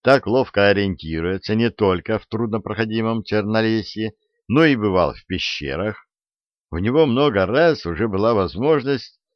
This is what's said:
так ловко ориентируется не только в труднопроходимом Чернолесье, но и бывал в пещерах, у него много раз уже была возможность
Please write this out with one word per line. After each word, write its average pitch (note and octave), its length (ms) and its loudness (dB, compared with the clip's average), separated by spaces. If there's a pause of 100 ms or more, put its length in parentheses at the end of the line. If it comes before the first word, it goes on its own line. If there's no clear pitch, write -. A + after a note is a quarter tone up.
так C3 260 2
ловко G#2 400 2
ориентируется F#2+ 880 -2
не A#2 140 0
только G2+ 500 0
в - 60 -20
труднопроходимом A2 960 -4
Чернолесье, G#2+ 920 -2 (320)
но C#3 180 4
и D3 120 4
бывал F#2 380 2
в - 120 -20
пещерах, E2 840 -6 (600)
у E2+ 80 -6
него B2+ 280 2
много A#2+ 400 2
раз D3 400 0
уже F2 220 -2
была G#2 260 0
возможность B2 840 -2 (160)